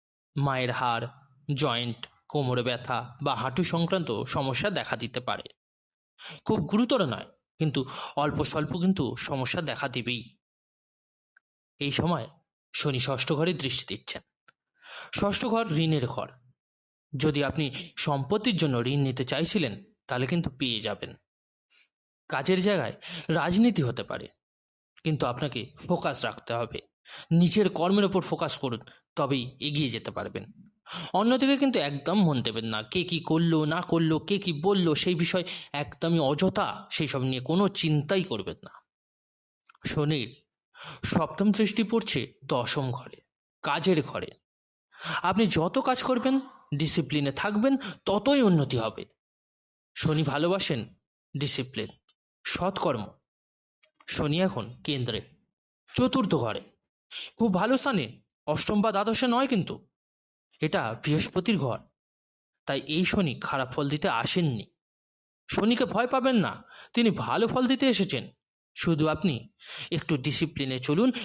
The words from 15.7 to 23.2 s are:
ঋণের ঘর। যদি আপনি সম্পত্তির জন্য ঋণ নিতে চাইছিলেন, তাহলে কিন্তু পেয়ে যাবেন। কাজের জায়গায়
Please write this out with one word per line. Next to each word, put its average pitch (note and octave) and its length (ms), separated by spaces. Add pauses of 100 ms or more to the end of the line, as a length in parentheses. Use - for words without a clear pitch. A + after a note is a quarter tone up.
ঋণের D#3 300
ঘর। - 220 (840)
যদি C#3+ 320
আপনি C#3 220 (300)
সম্পত্তির F#3+ 600
জন্য D3 220
ঋণ C3 220
নিতে C3+ 240
চাইছিলেন, C#3 500 (320)
তাহলে B2+ 200
কিন্তু E3+ 240
পেয়ে A#2+ 300
যাবেন। - 300 (1200)
কাজের D3+ 300
জায়গায় F3+ 340 (340)